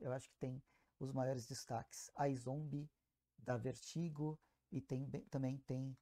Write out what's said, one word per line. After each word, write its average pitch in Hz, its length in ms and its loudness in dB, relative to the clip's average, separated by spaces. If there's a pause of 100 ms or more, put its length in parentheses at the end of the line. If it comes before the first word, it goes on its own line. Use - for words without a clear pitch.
eu 135 100 -2
acho 131 180 -2
que - 80 -20
tem 131 240 -2 (380)
os 135 140 -2
maiores 131 320 2
destaques. - 680 -4
A 143 180 6
Zombie, 143 560 -2 (480)
da 123 180 2
Vertigo, 151 840 0 (320)
e 131 120 -2
tem, 135 240 0
bem, - 200 -2
também 135 340 2
tem 131 420 -2